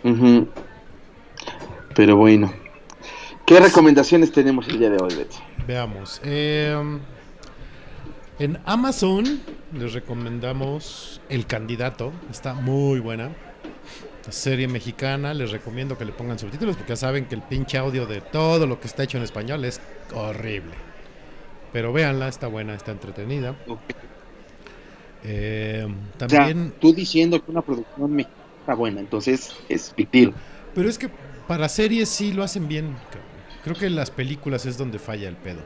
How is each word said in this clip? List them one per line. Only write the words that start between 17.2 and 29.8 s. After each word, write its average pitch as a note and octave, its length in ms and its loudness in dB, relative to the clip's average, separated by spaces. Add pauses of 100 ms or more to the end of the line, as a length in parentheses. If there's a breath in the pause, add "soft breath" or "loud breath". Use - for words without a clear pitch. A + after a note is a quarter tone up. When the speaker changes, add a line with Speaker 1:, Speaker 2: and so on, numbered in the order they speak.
Speaker 2:
que B2 100 -8
el G#2+ 60 -8
pinche C3+ 360 -4
audio C3 280 -2
de G#2 140 -8
todo D#3+ 460 2
lo B2 140 -4
que - 80 -14
está - 160 -6
hecho C3 140 -6
en A#2 60 -4
español B2 400 -6
es B2 160 -6 (340)
horrible. G#2 600 -8 (1000 soft breath)
Pero A#2 200 -4
véanla, C3+ 360 0
está B2+ 200 -8
buena, G#2+ 260 -8
está G#2 180 -12
entretenida. A#2 600 -8 (140)
Speaker 1:
Ok. A2+ 120 -10 (1400 soft breath)
Speaker 2:
Eh, G#2+ 640 -6
Speaker 1:
O G2+ 320 -10
sea, B2 100 -6
Speaker 2:
también D3+ 520 4
Speaker 1:
tú D#3+ 120 8
diciendo E3 520 2
que - 60 -14
una E3 120 -2
producción C#3 500 -4
mexicana - 320 -4 (160)
está C3+ 140 -4
buena, A2+ 260 -2
entonces A2+ 540 -2 (140)
es - 260 -4